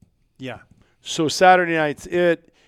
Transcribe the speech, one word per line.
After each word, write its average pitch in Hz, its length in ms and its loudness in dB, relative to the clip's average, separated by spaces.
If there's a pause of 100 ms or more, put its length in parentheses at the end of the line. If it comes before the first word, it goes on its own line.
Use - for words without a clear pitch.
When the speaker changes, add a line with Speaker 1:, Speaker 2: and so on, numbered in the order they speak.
(380)
Speaker 1:
Yeah. 123 220 -14 (400)
Speaker 2:
So - 280 -4
Saturday 180 480 4
night's 151 300 -4
it, 175 440 -2 (180)